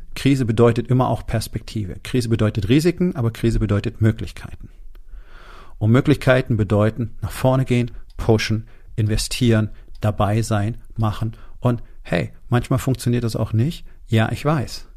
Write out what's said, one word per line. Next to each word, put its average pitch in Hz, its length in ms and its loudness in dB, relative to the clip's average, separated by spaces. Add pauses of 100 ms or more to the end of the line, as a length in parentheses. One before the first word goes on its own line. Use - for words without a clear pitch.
(160)
Krise 135 300 2
bedeutet 117 420 4
immer 127 220 4
auch 117 160 -2
Perspektive. - 760 -6
Krise 117 260 0
bedeutet 107 400 2
Risiken, 170 460 4
aber 113 160 0
Krise 113 280 0
bedeutet 101 420 0
Möglichkeiten. - 680 -2 (1080)
Und 110 140 2
Möglichkeiten 127 680 4
bedeuten 107 640 2
nach - 100 -6
vorne 131 340 2
gehen, 120 260 0 (260)
pushen, 110 500 2 (280)
investieren, 107 760 2 (320)
dabei 104 400 2
sein, 107 360 -2 (200)
machen. 110 380 -2 (240)
Und 120 240 0 (200)
hey, - 280 -2 (180)
manchmal 120 300 0
funktioniert 120 440 0
das 110 120 -4
auch - 180 -2
nicht. 127 320 0 (220)
Ja, 110 240 2
ich - 120 -6
weiß. 147 540 -2